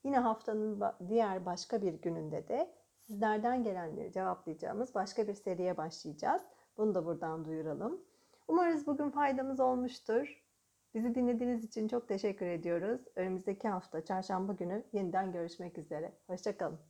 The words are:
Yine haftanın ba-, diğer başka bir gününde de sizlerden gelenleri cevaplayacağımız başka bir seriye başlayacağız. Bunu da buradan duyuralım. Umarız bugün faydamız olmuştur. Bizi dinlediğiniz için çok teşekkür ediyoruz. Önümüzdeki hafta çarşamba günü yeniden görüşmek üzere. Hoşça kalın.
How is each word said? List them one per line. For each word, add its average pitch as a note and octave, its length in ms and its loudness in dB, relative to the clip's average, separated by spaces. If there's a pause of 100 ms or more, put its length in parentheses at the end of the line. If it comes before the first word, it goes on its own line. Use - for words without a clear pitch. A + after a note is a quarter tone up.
Yine C#4 160 4
haftanın A3 600 0
ba-, F#3+ 300 -2
diğer G3+ 360 2
başka F#3 360 -2
bir F3+ 120 2
gününde D#3+ 540 -4
de D#4+ 260 0 (280)
sizlerden A3 640 0
gelenleri E3+ 480 -4
cevaplayacağımız F#3 840 -4
başka G3+ 320 0
bir G3+ 60 -4
seriye F3+ 440 0
başlayacağız. E3 640 -2 (360)
Bunu G#3+ 180 4
da E3+ 100 2
buradan D#3+ 400 -2
duyuralım. D#3+ 560 -4 (460)
Umarız D#4+ 400 4
bugün D4 220 2
faydamız C4+ 500 2
olmuştur. B3+ 840 2 (500)
Bizi A#3 220 0
dinlediğiniz A#3+ 480 2
için A3 240 -2
çok A#3+ 200 0
teşekkür G3 380 0
ediyoruz. F3 560 0 (140)
Önümüzdeki F#3 520 -2
hafta F3+ 380 -2
çarşamba F#3+ 480 0
günü F#3 300 -2 (100)
yeniden F#3 380 0
görüşmek E3+ 460 -6
üzere. D#3+ 360 -6 (140)
Hoşça G3+ 300 -4
kalın. D#3+ 220 -4 (100)